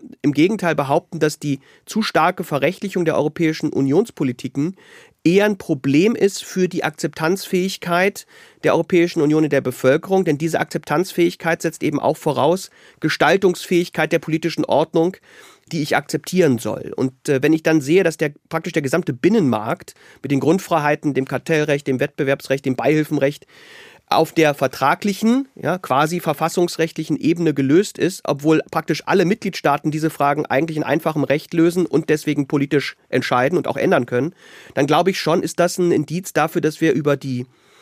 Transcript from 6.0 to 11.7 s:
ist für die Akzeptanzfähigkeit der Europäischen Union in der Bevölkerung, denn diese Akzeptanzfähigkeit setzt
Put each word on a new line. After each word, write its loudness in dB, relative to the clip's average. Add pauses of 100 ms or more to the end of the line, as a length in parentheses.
ist -2
für -2
die -4
Akzeptanzfähigkeit -2 (380)
der 4
Europäischen 2
Union 4
in 0
der 2
Bevölkerung, 0
denn 2
diese -2
Akzeptanzfähigkeit -2
setzt -6